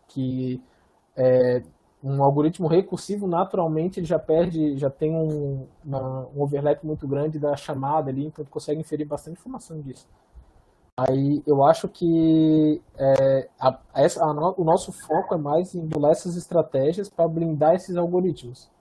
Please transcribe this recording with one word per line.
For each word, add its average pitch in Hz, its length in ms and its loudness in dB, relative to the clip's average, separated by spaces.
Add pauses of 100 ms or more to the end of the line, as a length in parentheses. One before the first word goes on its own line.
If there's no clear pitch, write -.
que, 127 540 -6 (540)
é, 127 460 4 (400)
um 139 200 -2
algoritmo 151 460 2
recursivo, 190 580 0
naturalmente, 175 720 -2
ele 175 80 -4
já 165 120 2
perde, 160 580 0
já 139 120 -2
tem 156 240 -2
um, 147 540 -2 (180)
uma, 131 440 -6
um 143 120 -8
overlap 143 440 0
muito 151 240 -6
grande 151 300 -2
da 143 180 -2
chamada 139 540 -4
ali, 139 160 -4
então 151 180 -12
tu - 60 -16
consegue 151 300 -6
inferir 151 260 -6
bastante 147 320 -10
informação 226 420 -14
disso. 135 280 -16 (920)
Aí, 139 480 2
eu 139 180 4
acho 139 240 4
que, 160 920 2 (160)
é, 135 520 2 (100)
a, 131 200 0 (160)
essa, 165 300 2
a 151 80 0
no-, 165 240 -2
o 190 60 -2
nosso 175 300 0
foco - 420 -2
é 170 40 0
mais 156 360 -2
em 170 120 -8
bolar 151 260 2
essas 175 240 -4
estratégias 165 720 0
pra - 180 0
blindar 160 480 2
esses 185 220 -6
algoritmos. 175 760 -4 (100)